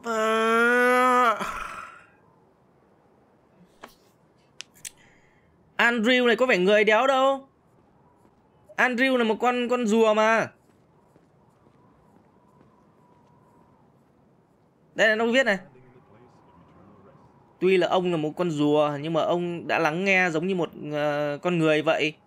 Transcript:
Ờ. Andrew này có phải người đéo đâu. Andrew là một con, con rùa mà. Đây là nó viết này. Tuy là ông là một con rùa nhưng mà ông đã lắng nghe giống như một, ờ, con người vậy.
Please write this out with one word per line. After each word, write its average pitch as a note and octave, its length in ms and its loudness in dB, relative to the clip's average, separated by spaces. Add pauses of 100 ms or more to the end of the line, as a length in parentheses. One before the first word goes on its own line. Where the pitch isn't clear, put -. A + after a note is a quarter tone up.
Ờ. A#3 1300 2 (4000)
Andrew A#3+ 500 2
này A3+ 80 2
có B3 120 0
phải A3+ 100 2
người G#3 260 2
đéo A3 240 2
đâu. C4+ 400 0 (1300)
Andrew B3+ 400 0
là A#3+ 60 2
một A3 160 0
con, B3 300 -2
con B3 180 -2
rùa A3 260 4
mà. G#3+ 380 2 (4000)
Đây F#3+ 120 2
là G#3+ 80 2
nó A3+ 100 -2
viết B3 200 0
này. G3+ 120 0 (2000)
Tuy F#3 180 2
là E3+ 100 0
ông F3+ 240 0
là E3+ 60 -2
một D3+ 200 -4
con F3+ 140 -4
rùa D3 500 0
nhưng D#3+ 120 -8
mà D#3 80 0
ông F3 460 -4
đã A#2+ 120 -2
lắng E3 260 -2
nghe F#3 240 0
giống D#3+ 180 -4
như G3 80 -2
một, E3 140 -4 (220)
ờ, D3 500 -4
con F3 160 -2
người D#3 240 2
vậy. D3+ 320 0 (140)